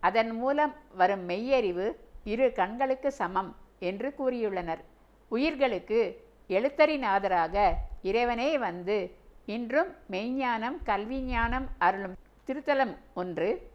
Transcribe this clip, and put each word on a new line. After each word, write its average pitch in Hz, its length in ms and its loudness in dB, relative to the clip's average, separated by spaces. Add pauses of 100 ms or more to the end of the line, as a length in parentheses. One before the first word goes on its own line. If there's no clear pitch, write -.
அதன் 226 320 2
மூலம் 285 340 2 (240)
வரும் 185 320 4
மெய்யறிவு 208 560 0 (460)
இரு 254 140 2 (140)
கண்களுக்கு 262 480 0 (120)
சமம் 185 300 -2 (380)
என்று 208 200 -4 (100)
கூறியுள்ளனர். 202 680 -2 (460)
உயிர்களுக்கு 247 680 0 (500)
எழுத்தறிநாதராக 196 1040 2 (540)
இறைவனே 240 420 2 (160)
வந்து 180 300 -2 (580)
இன்றும் 269 360 0 (220)
மெய்ஞானம், 240 680 -2 (100)
கல்வி 214 300 -2 (140)
ஞானம் 240 340 0 (180)
அருளும் 190 320 0 (300)
திருத்தலம் 269 500 0 (240)
ஒன்று. 175 280 0 (260)